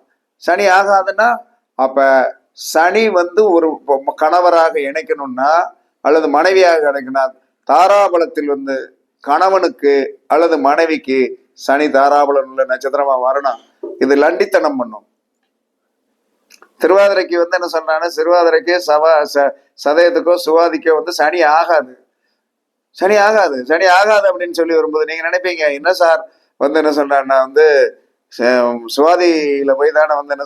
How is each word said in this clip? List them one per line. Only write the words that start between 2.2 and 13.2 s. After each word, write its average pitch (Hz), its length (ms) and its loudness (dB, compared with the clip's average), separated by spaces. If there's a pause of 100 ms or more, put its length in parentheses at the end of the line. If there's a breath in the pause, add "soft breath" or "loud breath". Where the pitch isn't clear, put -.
சனி 190 580 0
வந்து 180 420 0
ஒரு 160 280 0 (360)
கணவராக 165 640 2
இணைக்கணும்னா 143 920 -4 (300)
அல்லது 156 260 0
மனைவியாக 165 640 2
இணைக்கணும்னா, 135 400 -4 (400)
தாராபலத்தில் 170 760 2
வந்து 135 520 -6 (220)
கணவனுக்கு 151 1080 0
அல்லது 160 300 0
மனைவிக்கு 139 960 -2
சனி 143 340 -2
தாராபலம் 143 360 2
உள்ள 135 420 -2
நட்சத்திரமா 135 600 -2